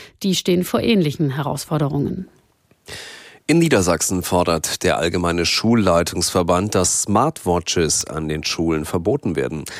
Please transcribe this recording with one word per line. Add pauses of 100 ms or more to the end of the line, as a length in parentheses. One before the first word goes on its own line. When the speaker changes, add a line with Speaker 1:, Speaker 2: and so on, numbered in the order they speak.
(220)
Speaker 1:
die
stehen
vor
ähnlichen
Herausforderungen. (1160)
Speaker 2:
In
Niedersachsen
fordert
der
Allgemeine
Schulleitungsverband,
dass
Smartwatches
an
den
Schulen
verboten
werden. (160)